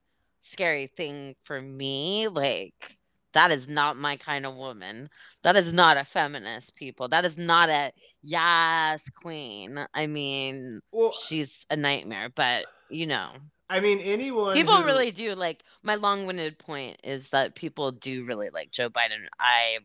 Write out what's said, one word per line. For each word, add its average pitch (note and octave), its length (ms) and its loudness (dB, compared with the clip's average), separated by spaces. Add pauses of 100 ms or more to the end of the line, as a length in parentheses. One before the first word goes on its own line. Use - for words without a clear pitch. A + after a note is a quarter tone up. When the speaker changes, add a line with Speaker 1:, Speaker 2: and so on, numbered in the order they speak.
(400)
Speaker 1:
scary D3+ 480 -2
thing C#3+ 540 -10
for C#3 180 -8
me. C3+ 680 -4
Like, C3 680 -4 (360)
that E3+ 200 8
is C3 160 -2
not D3 280 0
my C#3+ 200 -4
kind C#3+ 280 -6
of C3+ 120 -10
woman. A#2 520 -12 (360)
That F3 120 6
is E3+ 160 4
not E3 240 8
a C#3 80 0
feminist, B2+ 680 -4
people. C3 340 -10
That E3 160 2
is D#3+ 140 -2
not E3+ 300 6
a C#3+ 240 0 (300)
yes E3 840 2
queen. C3+ 840 -12
I D3+ 140 -2
mean, C3+ 720 -6 (100)
Speaker 2:
Well, A3+ 220 2
Speaker 1:
she's - 580 -4
a D3+ 60 0
nightmare, A2+ 580 -2
but, B2 320 0 (220)
you D#3+ 180 -6
know. G#2 240 -4 (400)
Speaker 2:
I F#3 80 0
mean, G3+ 220 2
anyone G#3+ 520 -2
Speaker 1:
People E4 220 6
Speaker 2:
who F4+ 100 6
Speaker 1:
really C4 280 2
do, G3+ 240 -6
like, F3 260 -4 (220)
my G#3+ 100 0
long-winded F#3+ 640 -2
point C#3 460 -10
is C3+ 260 -8
that C3+ 240 2
people D3 380 -6
do B2+ 340 -8
really G#2 240 -4
like D#2 220 -10
Joe A#2+ 180 -2
Biden. A2 340 0 (140)
I A#2 460 4